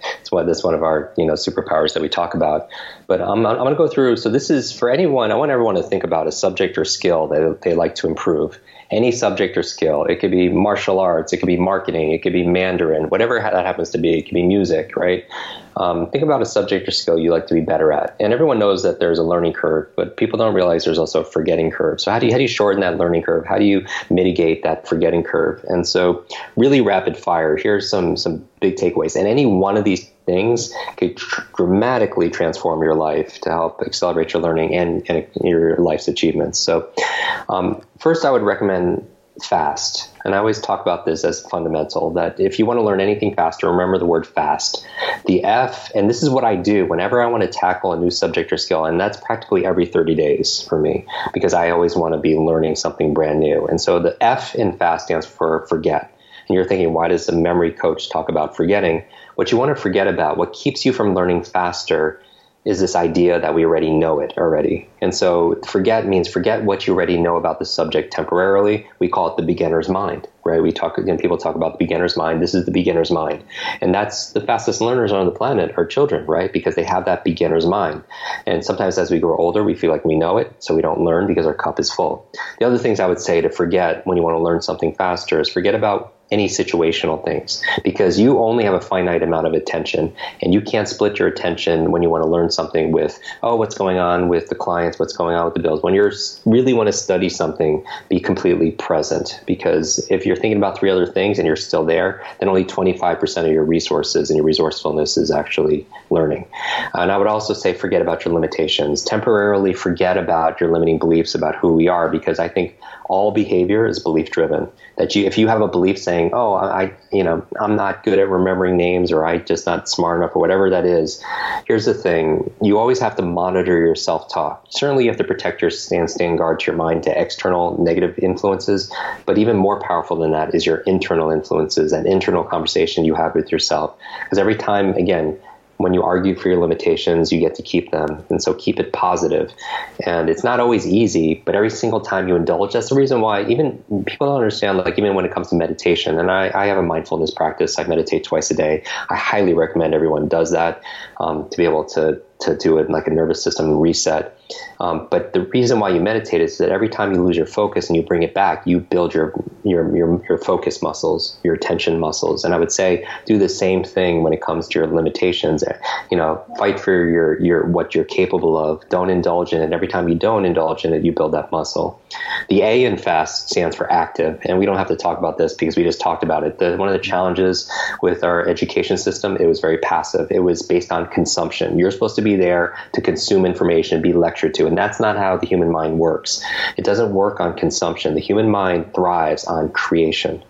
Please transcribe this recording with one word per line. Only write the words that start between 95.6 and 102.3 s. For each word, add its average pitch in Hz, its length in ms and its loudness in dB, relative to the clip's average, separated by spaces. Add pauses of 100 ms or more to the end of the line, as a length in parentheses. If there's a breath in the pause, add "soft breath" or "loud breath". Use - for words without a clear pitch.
When 90 140 2
you 101 160 4 (340)
really 127 280 4
wanna 107 180 2
study 92 380 0
something, 78 540 -2 (260 loud breath)
be 92 100 2
completely 87 500 0
present, 78 800 -4
because - 640 0
if 95 160 0
you're 92 80 2
thinking 107 220 0
about 101 200 0
three 98 140 2
other 90 160 2
things 98 320 0
and 85 80 2
you're 78 80 2
still - 280 -2
there, 85 380 0 (180 loud breath)